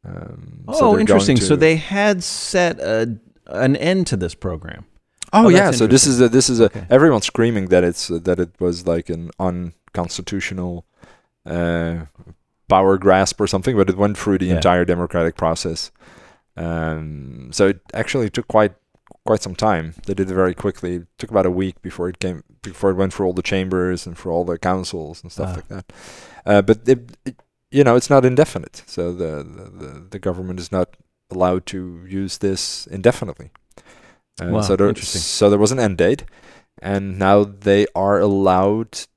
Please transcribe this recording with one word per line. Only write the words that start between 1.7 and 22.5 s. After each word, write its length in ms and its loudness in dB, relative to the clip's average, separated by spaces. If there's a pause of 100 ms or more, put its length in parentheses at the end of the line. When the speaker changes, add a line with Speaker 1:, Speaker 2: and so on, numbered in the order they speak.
Speaker 2:
had 480 -2
set 560 -2
a, 380 -2 (280)
an 300 0
end 320 0
to 80 -2
this 180 -4
program. 500 -10 (480)
Speaker 1:
Oh, 140 6
Speaker 2:
Oh, 20 8
Speaker 1:
yeah. 180 6
Speaker 2:
that's 120 2
Speaker 1:
So 80 4
this 200 6
is 140 2
Speaker 2:
interesting. 60 8
Speaker 1:
a, 100 4
this 140 4
is 100 0
a, 40 8
Speaker 2:
Okay. 260 -2
Speaker 1:
everyone's 360 4
screaming 420 0
that 160 4
it's, 260 -4
uh, 140 -4
that 160 0
it 180 -2
was, 280 -4
like, 240 -2
an 280 -8
unconstitutional, 1500 -8 (600)
uh, 600 -4 (640)
power 300 4
grasp 420 2
or 60 2
something, 300 -2
but 140 4
it 60 0
went 220 0
through 200 0
the 80 -2
Speaker 2:
Yeah. 100 0
Speaker 1:
entire 280 4
democratic 520 -2
process. 540 -4 (680)
Um, 960 -8
so 160 2
it 120 -2 (140)
actually 360 -4
took 180 -8
quite, 240 2 (520)
quite 180 0
some 120 -12
time. 400 -2 (120)
They 80 -6
did 160 -4
it 40 -6
very 200 0
quickly. 420 -8
It 100 -12 (120)
took 120 -12
about 160 2
a 40 2
week 320 -4
before 260 -8
it 100 -12
came, 240 -8 (200)